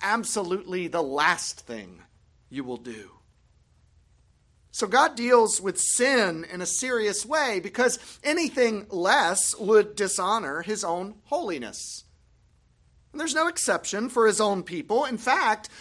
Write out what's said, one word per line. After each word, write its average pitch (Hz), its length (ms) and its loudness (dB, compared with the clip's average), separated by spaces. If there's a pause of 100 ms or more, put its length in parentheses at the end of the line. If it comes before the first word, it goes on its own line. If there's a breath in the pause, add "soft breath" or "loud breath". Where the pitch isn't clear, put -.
absolutely 190 840 -2
the 170 160 -2
last 147 640 0
thing 95 340 -14 (480)
you 135 140 -10
will 123 140 -8
do. 110 340 -16 (1600)
So 233 120 -2
God 269 300 2
deals 233 440 4
with 190 180 -4
sin 208 720 2
in 180 120 -8
a 185 40 -4
serious 214 600 -2
way 254 340 0
because 240 380 0 (260 loud breath)
anything 254 640 0
less 190 720 2
would 208 360 6
dishonor 185 680 -2
his 208 200 -4
own 185 420 -4
holiness. 165 800 -6 (1080)
And 294 80 -12
there's 302 140 -4
no 320 140 2
exception 214 600 -2
for 226 180 4
his 208 140 4
own 202 220 2
people. 180 420 -2
In 247 140 -4
fact, 254 500 0 (120)